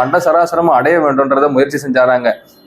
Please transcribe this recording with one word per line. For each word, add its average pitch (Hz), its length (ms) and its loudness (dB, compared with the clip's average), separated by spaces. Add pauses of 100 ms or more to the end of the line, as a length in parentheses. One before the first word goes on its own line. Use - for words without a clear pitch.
அண்ட 139 140 -2 (100)
சராசரமும் 170 520 0
அடைய 151 260 0
வேண்டும்ன்றத 139 500 0
முயற்சி 139 300 0
செஞ்சாராங்க. 127 460 0 (360)